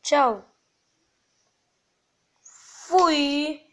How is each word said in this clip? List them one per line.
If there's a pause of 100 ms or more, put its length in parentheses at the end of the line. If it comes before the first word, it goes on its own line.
Tchau. (2000)
Fui. (120)